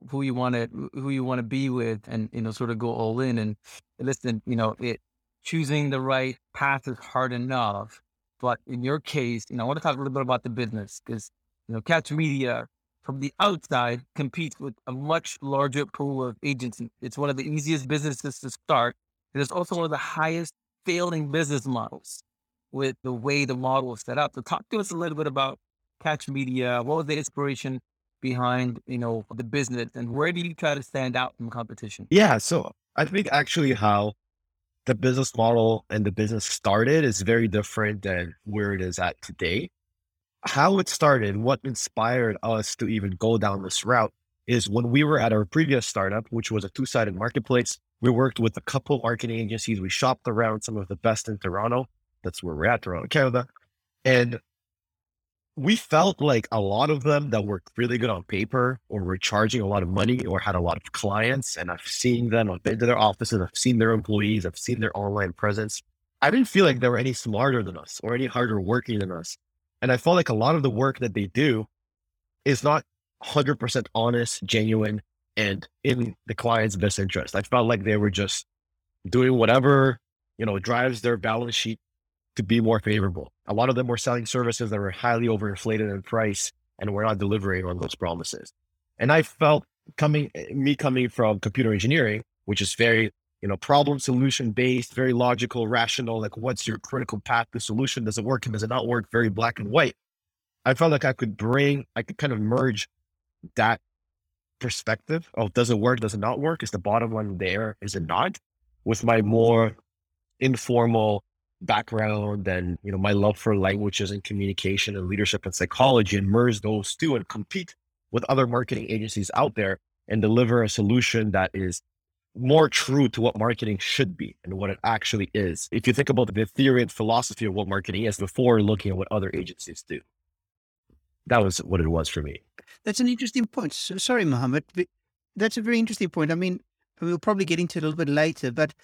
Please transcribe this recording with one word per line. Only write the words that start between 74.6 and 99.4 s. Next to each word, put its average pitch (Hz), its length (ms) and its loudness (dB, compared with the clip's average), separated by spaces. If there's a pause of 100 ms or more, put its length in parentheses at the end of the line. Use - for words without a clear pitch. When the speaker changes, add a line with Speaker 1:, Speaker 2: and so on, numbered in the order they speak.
Speaker 2:
and 101 320 -2 (160)
in 123 320 0 (100)
the 110 80 -6
client's 110 420 0
best 95 220 0
interest. 92 380 -4
I 95 80 -2
felt 123 240 2
like 113 160 0
they 107 120 2
were 104 140 2
just 98 380 -4 (600)
doing 127 260 4
whatever, 127 680 6 (400)
you 113 80 -2
know, 101 100 0
drives 120 440 0
their 120 140 2
balance 113 380 -2
sheet 113 260 -4 (580)
to 127 40 0
be 110 180 2
more 113 200 4
favorable. 98 520 -2 (140)
A - 80 -6
lot 117 160 2
of 127 60 0
them 127 100 0
were 117 120 -2
selling 123 280 -2
services 117 460 -2
that 107 80 -2
were 101 100 -2
highly 117 380 0
overinflated 107 640 -2
in 98 100 -6
price 110 500 -2 (280)
and 104 120 -4
were 101 120 -2
not 110 160 0
delivering 98 460 0
on 90 120 -4
those 87 160 -6
promises. - 600 -6 (440)
And 127 140 2
I 160 100 6
felt 151 420 2 (320)
coming, 151 360 2 (200)
me 139 240 2
coming 127 340 0
from 107 300 2
computer 113 320 0
engineering, 113 520 2 (220)
which 101 160 -2
is 98 120 -4
very, 113 380 4 (300)
you 101 60 -4
know, 98 100 -2
problem 143 420 4
solution 127 520 2
based, 127 420 0
very 131 200 2
logical, 120 540 0
rational, 117 520 0
like, 104 180 -6
what's 120 300 -6
your 107 100 -4
critical 120 420 -6
path? 117 340 0
The 120 60 -6
solution, 120 440 -2
does 107 140 -4
it 104 80 -4
work 123 200 -2
and 117 80 -4
does 107 100 -4
it 110 60 -4
not 123 180 -2
work? 120 240 -2
Very 117 180 2
black 113 300 -2